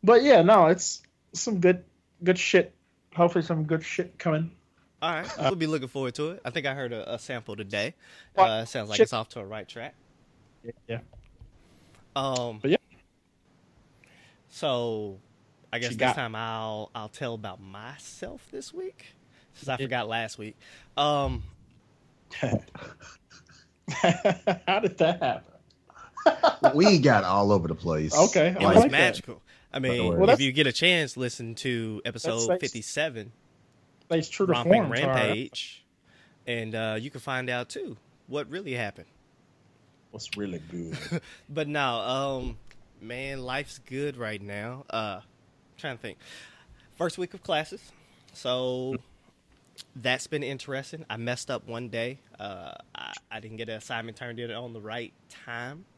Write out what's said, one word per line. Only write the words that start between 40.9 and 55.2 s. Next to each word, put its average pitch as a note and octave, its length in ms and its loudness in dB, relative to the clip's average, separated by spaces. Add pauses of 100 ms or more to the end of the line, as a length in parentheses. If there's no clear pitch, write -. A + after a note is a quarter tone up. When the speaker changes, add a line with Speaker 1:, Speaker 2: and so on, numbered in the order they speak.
Speaker 2:
<laughs> - 140 -20
But D3 180 -6
no, C#3 320 -2
um, B2+ 580 -4 (440)
man, C3 420 -10
life's C3 420 -6
good C3+ 320 -6
right G#2+ 240 -6
now. G#2+ 480 -10
Uh, G#2 300 -6 (580)
trying C#3 200 -8
to - 40 -18
think. A2 160 -12 (800)
First E3+ 220 -4
week F3+ 160 -6
of - 80 -18
classes, - 480 -4 (420)
so B2+ 600 -2 (1000)
that's B2+ 300 -2
been D3 160 -4
interesting. C3+ 680 -10
I A2 100 -8
messed B2 340 -6
up - 160 -6
one A#2 220 -8
day. A#2+ 280 -6 (220)
Uh, F#2+ 320 -12 (240)
I, - 180 -10 (160)
I A2 120 -12
didn't A2 160 -14
get A2+ 120 -8
an A2 60 -8
assignment A2+ 420 -8
turned A#2+ 220 -12
in A#2+ 100 -8
on A#2 240 -10
the A2 80 -14
right A2 320 -10 (320)